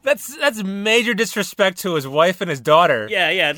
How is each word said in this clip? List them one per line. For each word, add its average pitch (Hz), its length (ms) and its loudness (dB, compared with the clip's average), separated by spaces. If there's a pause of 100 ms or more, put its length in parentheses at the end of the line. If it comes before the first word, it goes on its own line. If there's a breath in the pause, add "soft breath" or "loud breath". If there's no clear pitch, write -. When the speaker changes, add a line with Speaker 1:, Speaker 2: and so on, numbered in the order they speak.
Speaker 1:
That's, 277 340 -6
that's 285 260 -4
major 214 500 0
disrespect 196 680 -2
to 180 160 -4
his 135 120 -4
wife 160 320 2
and 180 100 -6
his 139 120 -6
daughter. 151 500 4
Speaker 2:
Yeah, 156 180 0
yeah, 175 180 0 (100)